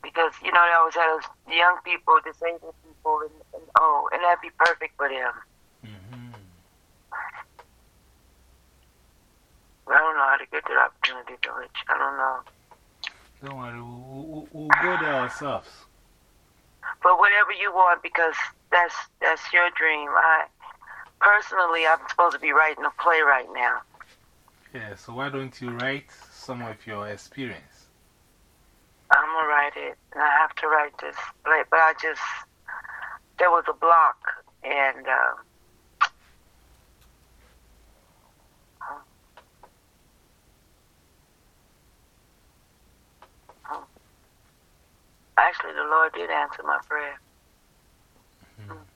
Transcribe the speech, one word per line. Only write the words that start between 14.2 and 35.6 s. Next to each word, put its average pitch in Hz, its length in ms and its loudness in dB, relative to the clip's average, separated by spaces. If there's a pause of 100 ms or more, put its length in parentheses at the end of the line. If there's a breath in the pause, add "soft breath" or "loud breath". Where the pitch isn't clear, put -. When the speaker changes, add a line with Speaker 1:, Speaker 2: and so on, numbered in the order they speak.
Speaker 2:
we'll, 156 280 -16
we'll 156 160 -12 (140)
go 180 220 -4
there 147 120 -4
ourselves. 123 520 -6 (1300 loud breath)
Speaker 1:
But 180 160 6
whatever 202 340 4
you 196 220 -4
want, 175 280 4
because 165 320 -2 (380)
that's, 175 220 4 (260)
that's 160 320 -2
your 175 240 4
dream. 151 320 0
I, 160 360 4 (760 loud breath)
personally, 185 680 2
I'm 160 120 4 (100)
supposed 170 280 2
to - 40 -8
be 147 120 -2
writing 151 340 2
a - 160 -6
play 165 180 4
right 139 320 4
now. 120 280 -2 (920)
Speaker 2:
Yeah, 107 240 -14
so - 160 -20
why 131 160 -8
don't 135 320 -10
you 123 120 -8
write 131 340 -6 (260)
some 123 300 -12
of 110 240 -14
your 104 220 -10
experience? 107 640 -14 (1400)
Speaker 1:
I'ma 156 320 0
write 147 300 0
it, 143 200 -12 (160)
and 147 100 -4
I 147 80 2 (100)
have 156 160 0
to 160 100 -6
write 151 320 2
this, - 180 -12 (280)
but, 156 260 2
but 160 80 4
I 160 240 6
just, 156 180 -6 (1160 loud breath)
there 180 120 4
was 170 180 2
a 156 40 -4
block, 165 460 4 (460)
and, 135 420 -2
uh, 123 280 0 (3500)